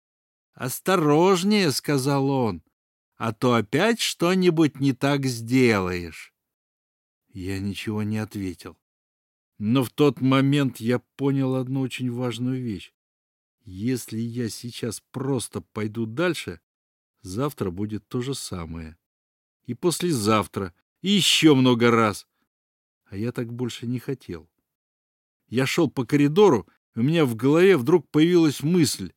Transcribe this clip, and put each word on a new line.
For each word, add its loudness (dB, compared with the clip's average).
"Осторожнее", — 2
сказал 0
он, — -2
"а -4
то 2
опять 2
что-нибудь 2
не 2
так -2
сделаешь". 0
Я -8
ничего -6
не -4
ответил. -8
Но 0
в -6
тот 2
момент 2
я 0
понял -4
одну -4
очень -6
важную -6
вещь. -8
Если -6
я -6
сейчас -10
просто -6
пойду -6
дальше, -6
завтра -6
будет -8
то -6
же -6
самое. -12
И -10
послезавтра, -2
и -2
еще 4
много 4
раз. 2
А -16
я -6
так -8
больше -8
не -4
хотел. -10
Я 0
шел 0
по -6
коридору, 4
и -4
у 0
меня 4
в 0
голове 4
вдруг 0
появилась 4
мысль. 0